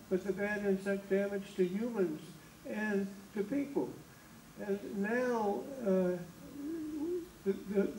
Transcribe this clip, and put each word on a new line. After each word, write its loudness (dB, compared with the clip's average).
but 2
the 2
bad 0
insect 2
damage 0
to 4
humans 0
and 0
to 0
people. 0
And 2
now, 2
uh, 4
the, 4
the, 6